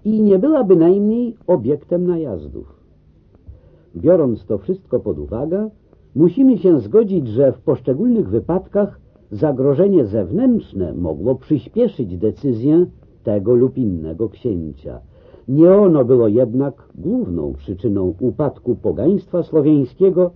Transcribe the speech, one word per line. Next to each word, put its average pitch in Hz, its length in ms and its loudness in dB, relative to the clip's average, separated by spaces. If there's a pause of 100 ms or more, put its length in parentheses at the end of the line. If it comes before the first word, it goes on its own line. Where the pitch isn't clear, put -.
i 214 160 0
nie 196 180 4
była 277 240 2
bynajmniej 202 720 2 (120)
obiektem 170 600 -2
najazdów. 95 720 -8 (1160)
Biorąc 127 500 2
to 107 120 -4
wszystko 180 420 -6
pod 92 200 -6
uwagę, 151 500 -6 (460)
musimy 190 420 4
się 170 220 2
zgodzić, 175 480 0
że 123 240 2
w - 100 -12
poszczególnych 160 680 -2
wypadkach 185 720 -4 (320)
zagrożenie 139 760 2
zewnętrzne 104 880 -2
mogło 85 420 -4
przyspieszyć 131 840 -4
decyzję 127 680 0 (380)
tego 104 320 0
lub 131 220 2
innego 90 520 -4
księcia. 78 720 -10 (480)
Nie 156 240 6
ono 175 340 4
było 120 220 4
jednak 127 680 -2
główną 90 580 -6
przyczyną 95 640 -4
upadku 123 560 -4
pogaństwa 160 680 -2
słowiańskiego 160 920 0